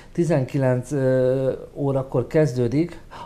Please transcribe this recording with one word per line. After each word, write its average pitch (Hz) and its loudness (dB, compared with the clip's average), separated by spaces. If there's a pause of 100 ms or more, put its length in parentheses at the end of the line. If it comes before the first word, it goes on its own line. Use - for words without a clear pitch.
(120)
tizenkilenc, 135 0
ö, 131 2 (220)
órakor 135 -2
kezdődik, 139 0 (260)